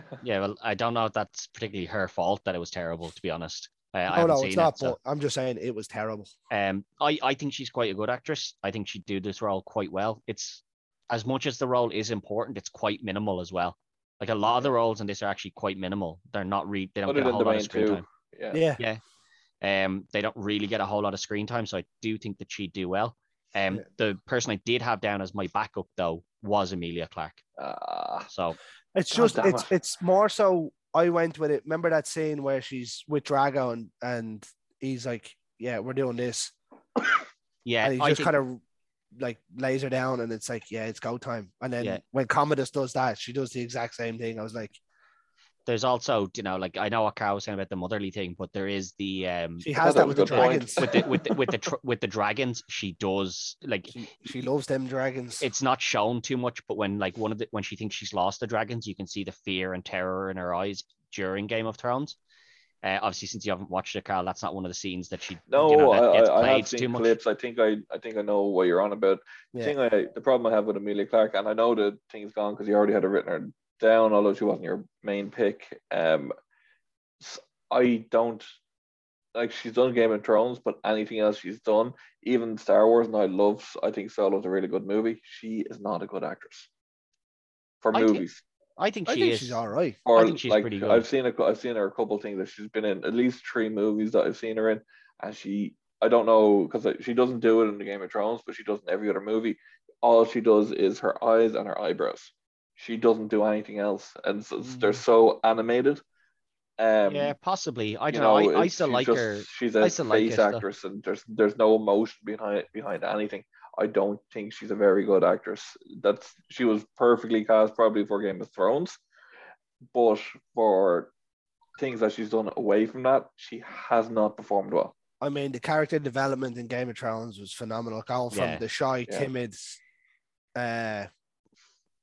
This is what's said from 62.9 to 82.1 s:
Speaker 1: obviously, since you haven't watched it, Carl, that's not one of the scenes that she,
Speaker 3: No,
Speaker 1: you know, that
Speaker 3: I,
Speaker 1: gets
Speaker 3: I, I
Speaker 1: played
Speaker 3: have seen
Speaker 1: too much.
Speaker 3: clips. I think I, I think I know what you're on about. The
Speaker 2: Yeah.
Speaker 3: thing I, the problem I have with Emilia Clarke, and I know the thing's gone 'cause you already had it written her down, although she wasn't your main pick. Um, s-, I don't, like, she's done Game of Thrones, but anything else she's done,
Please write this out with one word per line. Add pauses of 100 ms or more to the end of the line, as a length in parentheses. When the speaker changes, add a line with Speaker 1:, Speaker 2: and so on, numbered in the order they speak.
Speaker 1:
obviously,
since
you
haven't
watched
it,
Carl,
that's
not
one
of
the
scenes
that
she, (120)
Speaker 3:
No,
Speaker 1:
you
know,
that
Speaker 3:
I,
Speaker 1:
gets
Speaker 3:
I,
I
Speaker 1:
played
Speaker 3:
have
seen
Speaker 1:
too
much.
Speaker 3:
clips.
I
think
I, (160)
I
think
I
know
what
you're
on
about. (340)
The
Speaker 2:
Yeah.
Speaker 3:
thing
I,
the
problem
I
have
with
Emilia
Clarke,
and
I
know
the (120)
thing's
gone
'cause
you
already
had
it
written
her (300)
down,
although
she
wasn't
your (200)
main
pick. (120)
Um, (920)
s-, (320)
I
don't, (920)
like,
she's
done
Game
of
Thrones,
but
anything
else
she's
done, (300)